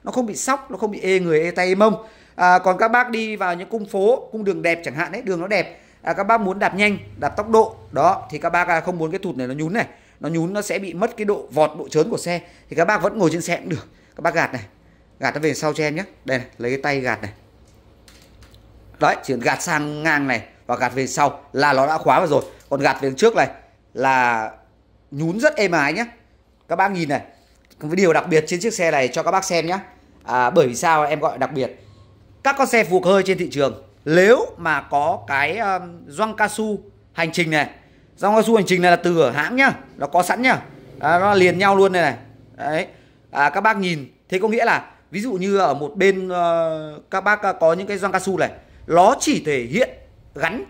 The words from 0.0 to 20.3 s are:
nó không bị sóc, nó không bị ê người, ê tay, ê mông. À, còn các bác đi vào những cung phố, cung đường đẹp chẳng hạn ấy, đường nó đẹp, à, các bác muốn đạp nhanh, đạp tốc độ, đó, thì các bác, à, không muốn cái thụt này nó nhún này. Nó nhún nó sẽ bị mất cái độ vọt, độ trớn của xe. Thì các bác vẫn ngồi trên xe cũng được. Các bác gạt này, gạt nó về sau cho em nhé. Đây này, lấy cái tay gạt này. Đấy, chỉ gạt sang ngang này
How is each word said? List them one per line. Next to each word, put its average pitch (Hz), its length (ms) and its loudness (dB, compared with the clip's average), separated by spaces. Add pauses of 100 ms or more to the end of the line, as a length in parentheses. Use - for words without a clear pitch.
nó 196 80 -8
không 254 140 -2
bị 208 100 -8
sóc, 277 340 -4
nó 220 60 -10
không 214 140 -4
bị 202 100 -10
ê 190 200 2
người, 160 200 2
ê 170 100 0
tay, 180 160 0
ê 185 80 2
mông. 208 320 2 (280)
À, 180 240 6
còn 185 200 2
các 226 100 2
bác 240 220 2
đi 220 260 -4
vào 185 180 -2
những 185 140 -10
cung 214 180 -6
phố, 214 460 0
cung 220 120 -8
đường 175 180 -2
đẹp 170 220 0
chẳng 127 100 -8
hạn 156 180 -4
ấy, 226 100 -8
đường 185 180 -4
nó 180 60 -8
đẹp, 196 340 -4 (220)
à, 165 100 -2
các 185 120 -4
bác 220 160 2
muốn 190 180 -4
đạp 180 160 -2
nhanh, 202 240 0 (220)
đạp 147 80 -2
tốc 214 220 -6
độ, 220 260 4 (160)
đó, 170 380 0
thì 151 80 -8
các 165 120 -4
bác, 175 180 0
à, 165 120 2
không 180 180 -6
muốn 160 120 -4
cái 190 80 -6
thụt 185 180 -8
này 127 100 -6
nó 127 80 -8
nhún 156 180 -6
này. 220 140 -2 (340)
Nó 143 80 -8
nhún 165 240 -2
nó 208 100 -4
sẽ 180 160 -4
bị 190 160 -10
mất 233 220 -4
cái 214 80 -6
độ 202 260 -4
vọt, 147 280 2
độ 135 100 -12
trớn 156 220 0
của 165 80 -4
xe. 170 220 -6 (300)
Thì 135 60 -14
các 165 80 2
bác 196 180 0
vẫn 202 160 -2
ngồi 170 140 2
trên 170 100 -4
xe 170 140 -4
cũng - 120 -10
được. 143 200 -8 (280)
Các - 60 -14
bác - 120 -2
gạt 151 180 -2
này, 120 100 -8 (580)
gạt 135 140 -2
nó 147 60 -8
về 151 140 0
sau 151 180 -2
cho 151 120 -2
em 151 120 -4
nhé. 185 80 -6 (200)
Đây 131 140 -2
này, 120 80 -10 (120)
lấy 120 140 -4
cái 135 100 -4
tay 143 180 -2
gạt 120 220 -4
này. 104 100 -12 (1700)
Đấy, 165 220 4
chỉ 135 120 -4
gạt 131 280 -2
sang 151 400 -4
ngang 147 240 0
này 117 160 -2 (240)